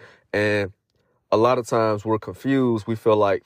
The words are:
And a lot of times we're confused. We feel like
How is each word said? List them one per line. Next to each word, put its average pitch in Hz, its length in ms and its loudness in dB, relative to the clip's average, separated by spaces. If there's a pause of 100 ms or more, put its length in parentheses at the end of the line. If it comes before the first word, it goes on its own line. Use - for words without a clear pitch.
(340)
And 104 400 -2 (580)
a 101 60 2
lot 123 220 2
of 113 80 -8
times 110 360 -2
we're 110 160 -2
confused. 120 680 -2
We 113 80 -4
feel 110 200 2
like 101 300 0